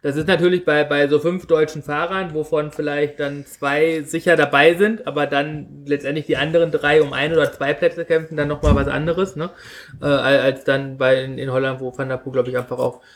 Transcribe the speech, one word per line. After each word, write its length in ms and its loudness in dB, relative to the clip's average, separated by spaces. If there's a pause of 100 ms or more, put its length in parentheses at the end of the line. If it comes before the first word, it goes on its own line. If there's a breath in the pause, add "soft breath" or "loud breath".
das 140 -4
ist 120 -2
natürlich 360 2
bei, 220 2
bei 240 2
so 100 4
fünf 280 -4
deutschen 360 0
Fahrern, 500 -6
wovon 380 -4
vielleicht 480 -4
dann 260 -6
zwei 580 -2
sicher 340 2
dabei 380 6
sind, 300 0
aber 220 -2
dann 580 -4
letztendlich 400 -4
die 120 0
anderen 340 2
drei 300 4
um 100 2
ein 220 -2
oder 180 2
zwei 220 -4
Plätze 320 -2
kämpfen, 320 -2
dann 100 0
nochmal 260 2
was 140 2
anderes, 480 -2
ne? 140 -6 (520 loud breath)
Äh, 40 -6
al-, 340 4
als 240 0
dann 340 -2
bei, 280 2
in, 120 -10
in 140 -6
Holland, 300 -2
wo 160 -8
Van 100 -4
der 80 -4
Poel, 180 -10
glaub 140 2
ich, 100 -4
einfach 220 -6
auch 220 -4 (140 soft breath)